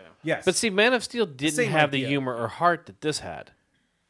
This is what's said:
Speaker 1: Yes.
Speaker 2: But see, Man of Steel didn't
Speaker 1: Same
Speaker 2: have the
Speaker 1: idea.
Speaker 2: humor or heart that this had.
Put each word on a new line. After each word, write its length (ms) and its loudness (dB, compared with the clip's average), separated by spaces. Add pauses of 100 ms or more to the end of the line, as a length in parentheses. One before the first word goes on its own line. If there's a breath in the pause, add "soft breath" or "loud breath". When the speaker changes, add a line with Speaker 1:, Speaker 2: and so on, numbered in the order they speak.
(240)
Speaker 1:
Yes. 200 -2
Speaker 2:
But 120 2
see, 140 0
Man 240 4
of 120 -2
Steel 200 -2
didn't 300 -2
Speaker 1:
Same 160 0
Speaker 2:
have 200 4
the 80 0
Speaker 1:
idea. 100 -2
Speaker 2:
humor 260 0
or 140 -2
heart 380 0
that 120 -20
this 200 -4
had. 320 -12 (580)